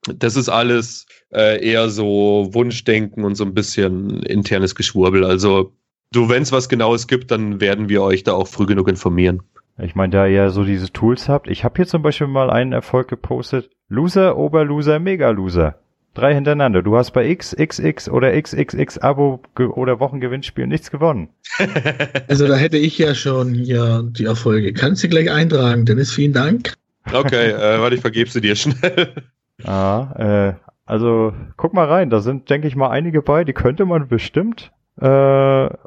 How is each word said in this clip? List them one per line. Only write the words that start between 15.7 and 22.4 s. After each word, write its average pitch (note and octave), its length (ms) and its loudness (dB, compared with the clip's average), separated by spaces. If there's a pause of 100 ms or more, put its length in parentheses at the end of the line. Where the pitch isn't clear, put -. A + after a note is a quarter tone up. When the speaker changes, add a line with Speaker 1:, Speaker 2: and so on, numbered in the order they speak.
Speaker 2:
Drei C3+ 180 2
hintereinander. C#3 520 2
Du G#2 120 2
hast A#2+ 140 2
bei B2 180 0
X F3 300 -4
X D#3 220 -2
X - 280 -4
oder B2+ 260 2
X D3+ 180 -2
X D3 220 -4
X - 240 -4
Abo C#3 440 0 (140)
ge-, B2+ 100 2
oder B2+ 320 -2
Wochengewinnspiel B2+ 720 -4
nichts D3+ 240 -4
gewonnen. C#3+ 380 -2 (280)
Speaker 1:
<laughs> - 100 0 (600)
Speaker 3:
Also C#3+ 180 2